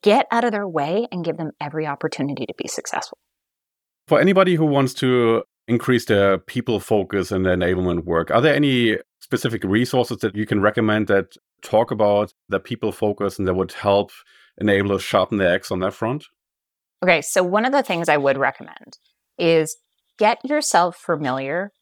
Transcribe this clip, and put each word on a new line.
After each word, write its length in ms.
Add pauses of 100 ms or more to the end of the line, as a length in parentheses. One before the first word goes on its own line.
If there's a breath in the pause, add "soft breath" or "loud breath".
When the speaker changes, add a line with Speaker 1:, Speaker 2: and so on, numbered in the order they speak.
Speaker 1:
Get 280
out 140
of 80
their 160
way 440
and 120
give 120
them 240
every 260
opportunity 600
to 80
be 140
successful. 500 (880)
Speaker 2:
For 120
anybody 340
who 100
wants 300
to 500 (240)
increase 380
their 320
people 420
focus 500
and 160
their 100
enablement 480
work, 260
are 100
there 140
any 440 (220)
specific 420
resources 560
that 160
you 120
can 140
recommend 460
that 300 (260)
talk 300
about 400 (160)
the 100
people 320
focus 480
and 80
that 80
would 180
help 380 (500 soft breath)
enablers 400
sharpen 380
their 160
axe 160
on 100
that 140
front? 300 (800)
Speaker 1:
Okay, 200
so 220
one 200
of 60
the 120
things 260
I 80
would 220
recommend 600 (400)
is 380 (420)
get 260
yourself 520
familiar 840